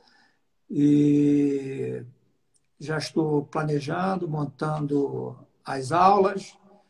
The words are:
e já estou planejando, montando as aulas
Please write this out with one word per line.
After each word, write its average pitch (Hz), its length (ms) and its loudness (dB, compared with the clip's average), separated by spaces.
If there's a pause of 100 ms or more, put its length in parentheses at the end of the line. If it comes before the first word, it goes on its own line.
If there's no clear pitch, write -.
(680)
e 143 1400 2 (760)
já 156 200 -6
estou 151 480 -2
planejando, 160 840 -4
montando 143 1080 -4 (280)
as 135 280 -6
aulas 196 640 4 (320)